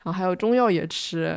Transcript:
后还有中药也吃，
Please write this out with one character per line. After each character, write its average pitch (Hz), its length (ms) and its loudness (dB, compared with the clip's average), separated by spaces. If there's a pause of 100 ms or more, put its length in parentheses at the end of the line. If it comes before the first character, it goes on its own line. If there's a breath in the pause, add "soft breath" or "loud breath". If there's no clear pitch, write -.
后 - 80 -4
还 185 120 -4
有 185 120 2
中 214 180 2
药 247 160 4
也 160 180 2
吃， 165 500 -4